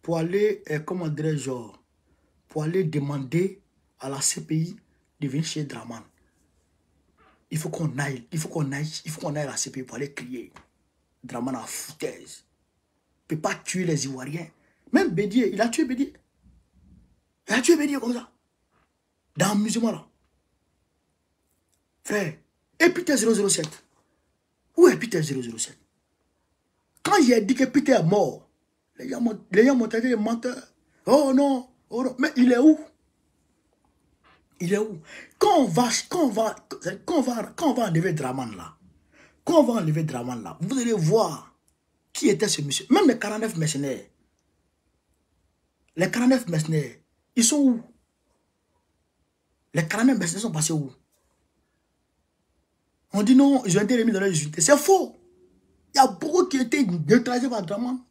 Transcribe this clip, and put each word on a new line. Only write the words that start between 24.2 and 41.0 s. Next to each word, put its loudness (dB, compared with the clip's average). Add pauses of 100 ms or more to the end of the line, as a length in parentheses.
Où 8
est 4
Peter -4
zéro -4
zéro -12
sept ? -10 (1200)
Quand 2
il 6
a 4
dit 0
que 2
Peter 2
est 4
mort, 0 (540)
les -14
gens -6
m'ont, -2 (120)
les 6
gens 4
m'ont 0
traité -2
de 2
menteur. -4 (500)
Oh 4
non, 2 (220)
oh -4
non. -4
Mais 0
il 6
est 4
où ? 8 (1800)
Il -2
est 2
où ? -6 (380)
Quand 4
on 4
va, 0 (200)
quand 0
on 2
va, -2 (500)
quand 0
on 4
va, -4 (120)
quand 0
on -2
va 0
enlever 0
Draman -6
là, -18 (680)
quand 4
on 6
va 0
enlever 0
Draman -8
là, -16
vous -4
allez 0
voir 0 (600)